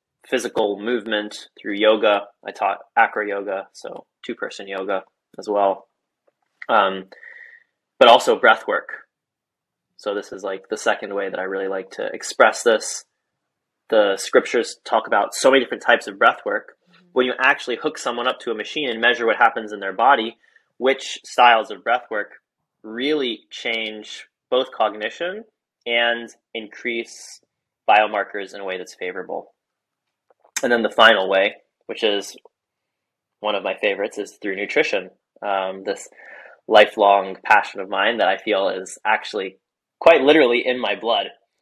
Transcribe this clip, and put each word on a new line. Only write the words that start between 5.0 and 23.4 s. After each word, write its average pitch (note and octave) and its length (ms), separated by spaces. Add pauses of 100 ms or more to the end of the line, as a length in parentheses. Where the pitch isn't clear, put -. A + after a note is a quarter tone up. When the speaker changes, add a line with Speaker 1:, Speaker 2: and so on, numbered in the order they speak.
Speaker 1:
as G2 120
well. G2+ 380 (840)
Um, G2 360 (920)
but B2 100
also A#2 300
breath A2 280
work. F#2+ 220 (1080)
So G2+ 180
this G2+ 160
is, G2 120
like, F#2+ 260
the G#2+ 80
second G#2 360
way G2 160
that F#2 100
I F#2 40
really F#2+ 240
like F#2+ 240
to A2 220
express - 500
this. - 420 (840)
The G2+ 280
scriptures - 680
talk - 220
about G#2 280
so C3+ 160
many C3+ 120
different A#2 200
types A#2+ 240
of G2 100
breath - 280
work. - 320 (120)
Speaker 2:
Mm-hmm. - 240
Speaker 1:
When B2+ 120
you B2 140
actually C3 420
hook D3+ 160
someone A#2+ 300
up B2+ 120
to A#2+ 120
a A2 40
machine C3 340
and A2+ 120
measure A#2+ 240
what A2 120
happens A2+ 340
in G#2 80
their F#2+ 140
body, A#2 440 (400)
which - 480
styles A#2 440
of G2 140
breath A#2+ 260
work G#2 220 (520)
really B2 640